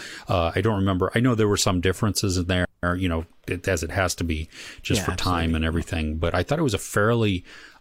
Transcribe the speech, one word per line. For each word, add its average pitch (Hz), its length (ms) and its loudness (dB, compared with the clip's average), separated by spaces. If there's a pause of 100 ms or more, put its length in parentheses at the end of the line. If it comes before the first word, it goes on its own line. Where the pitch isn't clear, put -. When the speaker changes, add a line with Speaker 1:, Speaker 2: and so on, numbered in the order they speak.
(300)
Speaker 1:
uh, 85 260 2
I - 60 0
don't 107 160 2
remember. 95 360 2
I 113 60 2
know 123 160 4
there 107 140 4
were 101 80 2
some 90 240 2
differences 92 560 0
in 90 80 0
there, 90 220 0 (300)
you 92 120 0
know, 82 160 -2 (220)
it, 92 200 -6
as 90 160 0
it 78 80 -6
has 92 240 0
to - 80 -4
be 78 240 -2 (340)
just 113 200 0
Speaker 2:
Yeah, 90 40 -4
Speaker 1:
for 92 100 -2
time 92 180 -2
Speaker 2:
absolutely. 82 240 0
Speaker 1:
and 80 80 0
everything. 80 520 -2
But 82 160 0
I 87 100 2
thought 147 160 0
it 170 40 2
was 123 100 0
a - 60 0
fairly, 107 640 2 (380)